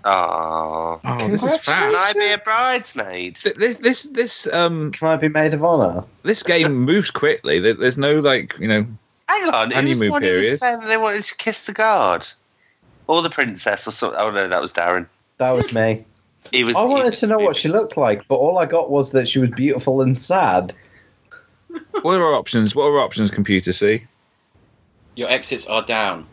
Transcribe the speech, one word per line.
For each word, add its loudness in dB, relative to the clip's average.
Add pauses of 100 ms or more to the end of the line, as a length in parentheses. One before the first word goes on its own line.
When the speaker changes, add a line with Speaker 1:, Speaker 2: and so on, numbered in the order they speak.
Speaker 1:
Aw. -2
Speaker 2:
Oh, -4
this 0
is 0
Speaker 3:
Congratulations. -12
Speaker 2:
fast. -
Speaker 1:
Can 0
I 0 (140)
be 2
a -2
bridesmaid? -4
Speaker 2:
Th-, -4
this, -2
this, 0
this, -4
um, 0
Speaker 3:
Can -4
I 4
be 0
maid 0
of -2
honor? 2 (200)
Speaker 2:
this -2
game 2
moves 2
quickly. 0
There, 4
there's 0
no, 2
like, 0
you -4
know, 2 (420)
Speaker 1:
Hang 0
on, 2
who's -4
Speaker 2:
honeymoon 2
Speaker 1:
the 2
one 0
who 0
was 2
Speaker 2:
period. 0
Speaker 1:
saying -2
that -10
they 2
wanted -2
to -10
kiss -6
the -10
guard? 2 (800)
Or 2
the -2
princess -2
or -6
something. -4
Oh, 0
no, 0
that 0
was -6
Darren. -2 (300)
Speaker 3:
That 0
was -2
me. 0 (460)
Speaker 1:
He 4
was, 0
Speaker 3:
I 2
Speaker 1:
he 2
Speaker 3:
wanted 2
Speaker 1:
was -8
Speaker 3:
to 0
know 2
what 2
she -4
looked 0
like, 0
but 2
all 2
I 2
got -2
was 0
that 2
she 0
was 2
beautiful 0
and 2
sad. 0 (1300)
Speaker 2:
What 0
are 2
our 4
options? 0
What 6
are 4
our 4
options, 0
computer? 0
See? 0 (1120)
Speaker 4:
Your -6
exits -2
are 0
down. -2